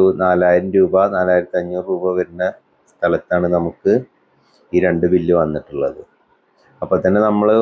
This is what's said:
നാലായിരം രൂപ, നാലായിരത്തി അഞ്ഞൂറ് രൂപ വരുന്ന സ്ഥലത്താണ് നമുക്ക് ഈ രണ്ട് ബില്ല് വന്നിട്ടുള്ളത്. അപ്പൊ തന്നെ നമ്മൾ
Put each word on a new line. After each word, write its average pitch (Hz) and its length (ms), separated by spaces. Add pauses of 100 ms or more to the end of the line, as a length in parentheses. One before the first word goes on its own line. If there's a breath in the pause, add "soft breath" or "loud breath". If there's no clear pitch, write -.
(180)
നാലായിരം 90 540
രൂപ, 92 240 (120)
നാലായിരത്തി 90 500
അഞ്ഞൂറ് 90 320
രൂപ 90 160 (100)
വരുന്ന 87 280 (440)
സ്ഥലത്താണ് 87 600
നമുക്ക് 87 460 (800 soft breath)
ഈ 90 80
രണ്ട് 85 280
ബില്ല് 87 260
വന്നിട്ടുള്ളത്. 73 680 (800 soft breath)
അപ്പൊ - 160
തന്നെ 95 240
നമ്മൾ 104 260 (140)